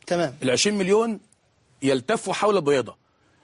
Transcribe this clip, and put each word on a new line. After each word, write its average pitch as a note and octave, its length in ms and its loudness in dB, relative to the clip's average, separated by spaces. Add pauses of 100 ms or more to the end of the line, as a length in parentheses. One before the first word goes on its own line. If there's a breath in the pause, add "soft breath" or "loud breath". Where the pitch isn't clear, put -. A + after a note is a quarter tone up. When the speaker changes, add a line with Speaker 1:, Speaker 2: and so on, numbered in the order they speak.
Speaker 1:
تمام. E3+ 360 -2
Speaker 2:
العشرين C3 360 0
مليون G#3 420 0 (640)
يلتفوا C#3 520 -2
حول G#3 220 2
البويضة، C#3 400 0 (480 soft breath)